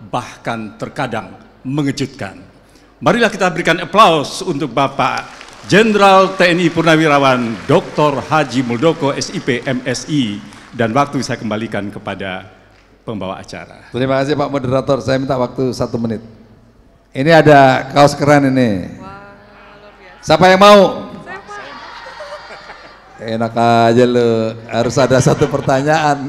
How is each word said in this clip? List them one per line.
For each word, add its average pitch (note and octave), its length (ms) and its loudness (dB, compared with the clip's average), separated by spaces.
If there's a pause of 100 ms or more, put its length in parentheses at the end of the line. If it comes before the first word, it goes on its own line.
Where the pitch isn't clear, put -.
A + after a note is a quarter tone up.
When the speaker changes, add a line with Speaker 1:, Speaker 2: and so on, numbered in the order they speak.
(140)
Speaker 1:
bahkan A2+ 640 -10
terkadang A2+ 560 -8 (320)
mengejutkan. C3 720 -6 (640)
Marilah G#3+ 320 0
kita F#3 160 -2
berikan E3+ 320 -2
aplaus F3 640 0
untuk D3 240 -4
Bapak B2+ 560 -2 (400)
Jenderal F#3+ 720 4
T F3 160 2
N F3+ 100 0
I E3 60 2
Purnawirawan C#3+ 960 2
doktor D3 560 0
Haji C3+ 400 -2
Muldoko, C3+ 480 -2
S C#3 240 -8
I D#3+ 80 -8
P, A#2+ 240 -4
M B2+ 240 -4
Si. A#2+ 480 -4 (400)
Dan A2+ 160 -2
waktu C#3+ 320 -2
saya A#2 160 -8
kembalikan G#2+ 480 -6
kepada G2 640 -12 (480)
pembawa F#2+ 400 -10
acara. F2+ 480 -20
Speaker 2:
Terima C3 320 -2
kasih, C#3 160 -2
Pak C3+ 140 -4
Moderator, C3 500 -2
saya C3 160 -2
minta C3+ 160 -4
waktu B2 400 -4
satu A#2+ 240 -6
menit. A2+ 240 -6 (880)
Ini C#3+ 240 0
ada C#3 560 6
kaos C#3+ 240 4
keren C#3+ 400 2
ini. G#2+ 480 -2
Wah, G3+ 320 -18 (480)
luar - 160 -20
biasa. - 240 -20
Siapa D#3+ 320 4
yang F#3+ 80 4
mau? G#3 180 10 (460)
Saya, F#4 160 -14
Pak. G#4 180 -16 (1600)
Enak A2+ 400 -6
aja A#2 480 4
lo, A#2 480 0 (160)
harus A#2 320 -4
ada C3 160 2
satu C3+ 320 0
pertanyaan C#3+ 800 -2